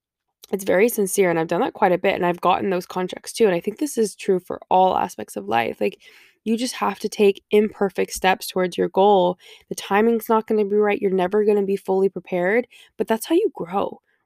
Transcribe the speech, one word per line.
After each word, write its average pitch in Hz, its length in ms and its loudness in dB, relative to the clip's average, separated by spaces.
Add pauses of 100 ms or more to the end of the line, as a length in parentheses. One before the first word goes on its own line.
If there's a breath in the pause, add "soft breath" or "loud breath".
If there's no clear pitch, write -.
(520)
it's 196 120 -4
very 196 260 4
sincere, 196 400 0
and 170 80 0
I've 160 80 0
done 170 160 0
that - 100 -4
quite 185 200 2
a 175 60 2
bit, 190 160 0
and 180 120 0
I've 175 160 -2
gotten 190 260 2
those 180 160 -2
contracts - 480 -8
too. 226 140 2
And 190 80 4
I 170 60 -2
think 208 180 -8
this 294 180 -6
is 220 180 -2
true 190 240 -2
for - 220 -10 (100)
all 185 280 4
aspects - 380 -6
of 202 120 -12
life. 226 320 -2
Like, 208 180 -4 (460 soft breath)
you 220 140 0
just 247 160 -6
have 202 240 -4
to 214 100 -6
take 202 420 2
imperfect 208 640 0
steps - 360 -2
towards 185 280 -4
your 185 140 0
goal. 190 480 4 (320 loud breath)
The - 60 -10
timing's 220 520 0
not 220 180 2
gonna 214 200 0
be 202 100 -2
right. 208 240 2
You're 202 100 0
never 190 320 0
gonna 208 220 2
be 196 120 -2
fully 190 340 0
prepared, 185 580 -2 (300 loud breath)
but 214 100 -4
that's 226 160 -2
how 330 100 -2
you 370 200 2
grow, 185 480 -6 (240)